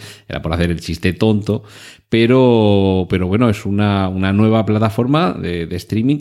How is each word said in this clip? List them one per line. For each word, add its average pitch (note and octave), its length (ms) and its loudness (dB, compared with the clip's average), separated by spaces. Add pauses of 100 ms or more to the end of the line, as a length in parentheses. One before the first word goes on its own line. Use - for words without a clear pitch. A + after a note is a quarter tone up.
(260)
era - 160 -10
por D#2+ 100 -4
hacer E2+ 200 0
el D#2+ 80 -6
chiste E2+ 320 -4
tonto, G#2 500 0 (460)
pero, A2 1000 4
pero F2+ 200 -2
bueno, A#2 220 2
es - 140 -4
una, G2+ 440 0
una F#2+ 240 -2
nueva A2 340 2
plataforma A#2 640 0
de, E2+ 340 -6
de F2 100 -8
streaming. A2+ 440 -2